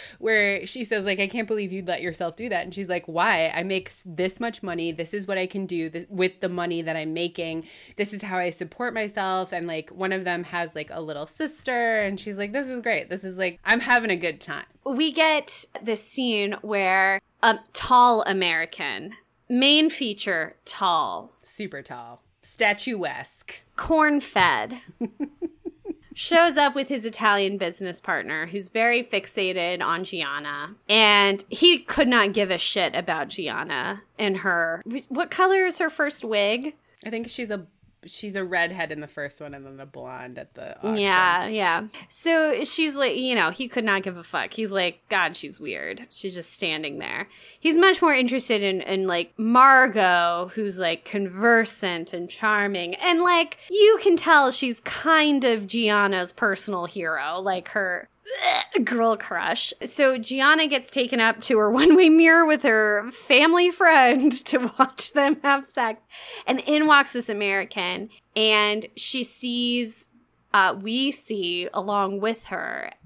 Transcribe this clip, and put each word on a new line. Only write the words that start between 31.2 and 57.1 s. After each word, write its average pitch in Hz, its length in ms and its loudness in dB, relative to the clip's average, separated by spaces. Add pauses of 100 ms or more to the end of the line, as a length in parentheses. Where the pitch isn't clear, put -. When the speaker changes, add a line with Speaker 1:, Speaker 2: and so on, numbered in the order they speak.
Speaker 2:
he 339 300 4
could 277 300 0
not 226 240 4
give 202 180 0
a 170 80 0
shit - 360 0
about 160 340 -4
Gianna 151 760 -6 (160)
and 196 200 -2
her, 170 440 -2 (260)
what 285 220 -4
color 370 360 2
is - 120 -4
her 320 120 -2
first 294 340 -4
wig? 220 500 -2 (320)
Speaker 1:
I 220 40 -10
think 226 180 -8
she's 233 220 -10
a, 185 160 -8 (400)
she's 196 300 -12
a 190 80 -4
redhead 170 480 -2
in 151 80 -8
the 147 60 -12
first 143 340 -12
one 143 140 -14
and 139 100 -18
then 135 120 -20
the 139 100 -16
blonde 127 520 -16
at - 160 -18
the - 240 -14
auction. 220 180 -2
Speaker 2:
Yeah, 185 500 4
yeah. 202 400 -2 (220)
So 320 560 0
she's 311 320 -2
like, 269 200 0
you 254 180 -2
know, 170 160 2
he 240 180 -8
could 233 160 -6
not 196 180 0
give 185 140 -8
a 170 80 -16
fuck. 131 300 -8
He's 214 180 -6
like, 180 360 -2
"God, 175 280 0
she's - 240 -12
weird. 98 500 -10
She's 185 240 -10
just 175 180 -8
standing 156 460 -6
there." - 300 -8 (300)
He's 320 180 0
much 370 240 4
more 311 140 4
interested 247 480 0
in, 190 180 0
in, 190 260 -2
like, 175 320 -2
Margot, 208 1160 4
who's, 202 240 -4
like, 170 260 -2
conversant 196 1080 0
and 175 160 -8
charming. 202 680 -2
And, 339 240 2
like, 339 380 2 (120)
you 427 320 8
can 349 140 6
tell 294 340 4
she's 254 300 -2
kind 302 640 2
of 220 220 0
Gianna's 202 680 0
personal 190 540 -2
hero, 160 540 -6